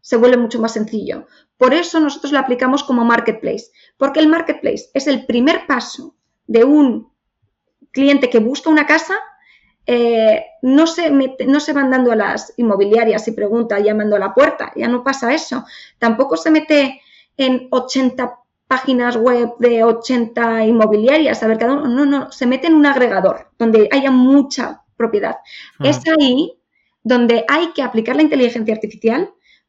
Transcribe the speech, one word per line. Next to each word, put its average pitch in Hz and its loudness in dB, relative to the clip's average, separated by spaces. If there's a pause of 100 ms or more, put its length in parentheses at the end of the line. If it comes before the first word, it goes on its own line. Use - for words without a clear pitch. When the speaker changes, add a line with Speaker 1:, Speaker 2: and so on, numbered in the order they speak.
Speaker 1:
se - -2
vuelve 247 4
mucho 233 -2
más 220 -4
sencillo. 214 -8 (320)
Por 247 4
eso 339 -2
nosotros 285 -2
la 277 0
aplicamos 262 -2
como 240 -2
marketplace, - -2 (260)
porque 277 -2
el 311 6
marketplace 311 -2
es 277 -4
el 262 -2
primer 262 0
paso - -8 (300)
de 226 4
un 269 2 (800)
cliente 277 2
que 247 2
busca 262 -2
una 302 2
casa. 320 -2 (720)
Eh, 233 2 (180)
no 277 4
se 330 -2
mete, 269 -2
no 277 2
se 294 -6
van 277 0
dando 254 2
a 226 0
las - -4
inmobiliarias 214 0
y 226 -6
pregunta 208 -4
llamando 208 0
a 202 2
la 196 -4
puerta, - 0
ya 233 -6
no 247 -2
pasa 262 -2
eso. - -6 (320)
Tampoco 233 -2
se 320 0
mete 302 0 (340)
en 254 -2
ochenta 254 -4 (260)
páginas 247 -2
web 233 0
de 233 2
ochenta 233 0
inmobiliarias, 226 2
a 226 -2
ver 220 0
cada 233 0
uno, 294 -4
no, 254 0
no, 277 -2
se - -6
mete 254 -2
en 320 4
un 294 6
agregador 233 0
donde 220 4
haya 269 0
mucha 262 2 (140)
propiedad. 220 -4 (420)
Speaker 2:
Ujú. 254 0
Speaker 1:
Es - 0
ahí 294 0 (440)
donde 233 2
hay 330 -2
que 285 -6
aplicar 226 -4
la 311 4
inteligencia 240 0
artificial, 220 -4 (400)